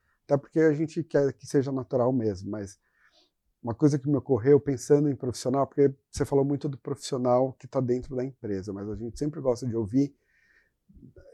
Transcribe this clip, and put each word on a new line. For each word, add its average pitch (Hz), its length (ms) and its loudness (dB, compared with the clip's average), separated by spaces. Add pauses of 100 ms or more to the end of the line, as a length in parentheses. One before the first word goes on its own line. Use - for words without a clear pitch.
(260)
até 143 120 2
porque - 220 -2
a 160 140 6
gente 156 300 -4
quer 143 300 0
que - 140 -20
seja 139 240 0
natural 131 420 0
mesmo, 101 380 -2
mas 101 260 -10 (840)
uma 117 100 -4
coisa 147 240 2
que 131 100 -6
me 147 80 2
ocorreu 131 440 4
pensando 143 500 2
em 135 60 -2
profissional, 131 500 -2
porque 143 280 2 (180)
você - 120 -2
falou 139 220 0
muito 143 240 -4
do 131 80 -8
profissional 127 840 0
que - 80 -20
tá 135 140 -2
dentro 123 340 -2
da 123 80 -4
empresa, 104 480 -6
mas 101 160 -8
a 107 80 -8
gente 113 220 -12
sempre 151 240 -6
gosta 127 260 -2
de 110 80 -4
ouvir, 117 380 0 (1200)